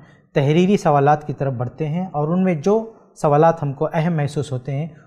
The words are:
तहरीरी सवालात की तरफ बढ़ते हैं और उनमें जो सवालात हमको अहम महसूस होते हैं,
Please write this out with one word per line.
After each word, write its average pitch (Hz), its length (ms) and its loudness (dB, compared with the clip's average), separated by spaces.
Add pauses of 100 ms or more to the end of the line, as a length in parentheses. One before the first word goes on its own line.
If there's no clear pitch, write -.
(340)
तहरीरी 165 440 4
सवालात 147 460 4
की - 100 -8
तरफ 139 200 -4
बढ़ते 123 320 -6
हैं 180 240 -4
और 151 200 -4
उनमें 180 300 0
जो 196 160 2 (420)
सवालात 160 420 4
हमको 143 260 -4
अहम 165 280 -2
महसूस 143 380 -4
होते 127 200 -6
हैं, 156 240 -8 (100)